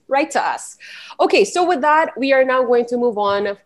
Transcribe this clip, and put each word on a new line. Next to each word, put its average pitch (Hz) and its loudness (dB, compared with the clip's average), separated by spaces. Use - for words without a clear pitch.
write 185 0
to - -2
us. - -6
Okay. 381 4
So 349 0
with 339 0
that, 302 2
we 269 0
are 262 4
now 262 0
going 240 2
to 240 -4
move 240 0
on 202 -2